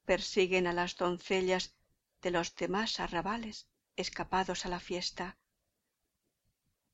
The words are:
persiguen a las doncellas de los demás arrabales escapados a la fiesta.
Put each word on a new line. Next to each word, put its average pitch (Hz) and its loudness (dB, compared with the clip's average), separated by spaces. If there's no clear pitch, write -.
persiguen 185 4
a 175 2
las 175 0
doncellas 185 0
de 180 -2
los 170 0
demás 190 -2
arrabales 196 -4
escapados 185 -2
a - -6
la 175 -4
fiesta. 180 -6